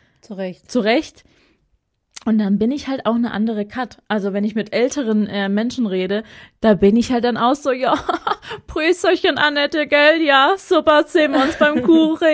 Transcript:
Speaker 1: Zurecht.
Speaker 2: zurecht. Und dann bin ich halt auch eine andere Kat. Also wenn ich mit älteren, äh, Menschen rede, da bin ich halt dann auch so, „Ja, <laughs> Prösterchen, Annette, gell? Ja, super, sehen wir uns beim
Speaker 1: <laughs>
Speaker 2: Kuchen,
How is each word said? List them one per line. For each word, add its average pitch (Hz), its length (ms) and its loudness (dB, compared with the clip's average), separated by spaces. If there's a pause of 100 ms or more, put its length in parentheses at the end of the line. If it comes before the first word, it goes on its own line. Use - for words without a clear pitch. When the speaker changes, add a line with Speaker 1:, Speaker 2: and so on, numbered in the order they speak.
(220)
Speaker 1:
Zurecht. 185 500 -12
Speaker 2:
zurecht. 240 540 -2 (1000)
Und 220 120 0
dann 202 200 0
bin 226 140 0
ich 285 160 -8
halt 269 180 -6
auch 226 100 0
eine 233 160 -2
andere 208 340 -4
Kat. 240 320 -10 (100)
Also 202 240 -2
wenn 202 140 -2
ich 214 100 -6
mit 208 180 -4
älteren, 220 540 0
äh, 196 220 -4
Menschen 226 360 -2
rede, 190 380 -4 (380)
da 220 120 4
bin 196 220 4
ich 240 160 0
halt 240 140 0
dann 240 100 0
auch 247 200 0
so, 277 180 -4
„Ja, 262 220 0
<laughs> - 720 -8
Prösterchen, 339 720 0
Annette, 294 500 -2
gell? 302 340 4
Ja, 277 360 4
super, 311 480 2
sehen 302 280 2
wir 277 100 2
uns 311 140 -2
beim 294 240 2
Speaker 1:
<laughs> - 20 -6
Speaker 2:
Kuchen, 320 500 4